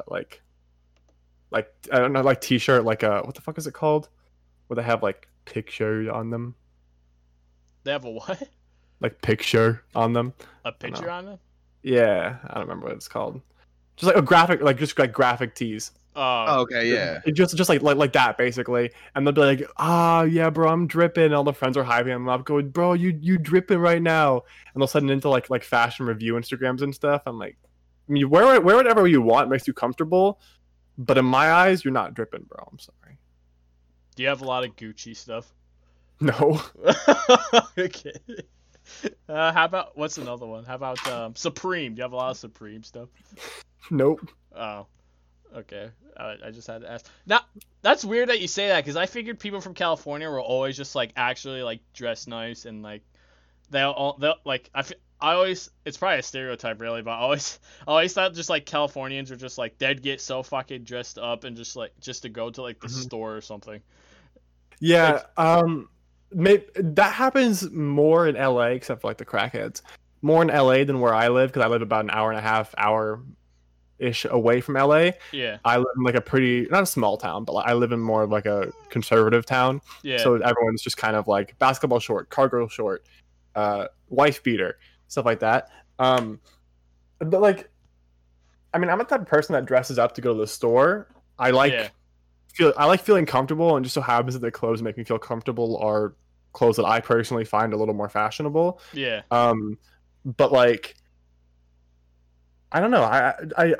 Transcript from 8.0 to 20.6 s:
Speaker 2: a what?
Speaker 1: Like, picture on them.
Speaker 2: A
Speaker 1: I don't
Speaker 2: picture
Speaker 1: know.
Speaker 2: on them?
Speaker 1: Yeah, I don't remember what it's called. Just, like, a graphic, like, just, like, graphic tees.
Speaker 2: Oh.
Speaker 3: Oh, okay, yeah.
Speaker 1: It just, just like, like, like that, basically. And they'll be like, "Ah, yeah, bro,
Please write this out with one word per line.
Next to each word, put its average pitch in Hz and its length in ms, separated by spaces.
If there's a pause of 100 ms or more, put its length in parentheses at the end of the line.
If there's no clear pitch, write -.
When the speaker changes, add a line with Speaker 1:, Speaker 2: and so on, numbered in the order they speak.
Speaker 2:
a 120 40
what? 165 320 (600)
Speaker 1:
Like, - 200
picture 113 600 (100)
on 113 200
them. 120 200 (320)
Speaker 2:
A 120 40
Speaker 1:
I - 20
don't - 80
Speaker 2:
picture 127 260
Speaker 1:
know. 170 60
Speaker 2:
on 180 140
them? 196 140 (440)
Speaker 1:
Yeah, 117 540 (100)
I - 80
don't 98 80
remember 87 240
what - 80
it's - 120
called. - 320 (580)
Just, 175 100
like, - 80
a 165 100
graphic, 170 360
like, 139 180
just, 147 180
like, 131 160
graphic 123 400
tees. 110 380 (240)
Speaker 2:
Oh. 127 320
Speaker 3:
Oh, 143 140
okay, 120 300
yeah. 92 320
Speaker 1:
It 156 100
just, 170 220
just 180 140
like, 143 140
like, 143 140
like 143 160
that, 127 240
basically. 120 520 (240)
And 139 140
they'll 143 60
be 151 80
like, 139 220 (140)
"Ah, 165 460
yeah, 165 260
bro, 160 200